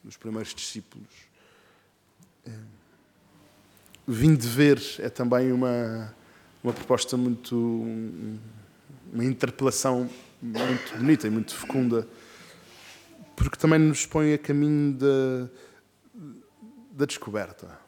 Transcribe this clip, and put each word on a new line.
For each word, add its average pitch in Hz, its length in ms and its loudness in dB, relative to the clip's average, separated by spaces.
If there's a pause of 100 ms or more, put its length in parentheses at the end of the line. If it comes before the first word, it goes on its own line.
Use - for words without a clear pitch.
dos 110 140 -20
primeiros 110 360 -10
discípulos. - 540 -14 (1400)
Eh, 120 60 -16 (1500)
"Vim 131 300 6
de 120 120 -2
ver" 139 340 6 (180)
é 113 100 -6
também 127 420 2
uma, 117 640 -2 (500)
uma 120 100 -2
proposta - 420 0
muito, 123 400 -2
um, 113 840 -4 (760)
uma 117 100 -2
interpelação 127 840 0 (320)
muito 120 560 -4
bonita 131 300 4
e - 20 0
muito 110 260 -2
fecunda, 117 520 0 (1300)
porque - 200 0
também 156 240 6
nos 156 260 4
põe 151 280 2
a 147 40 0
caminho 147 560 2
da, 131 560 2 (1400)
da 147 140 0
descoberta. 92 840 -10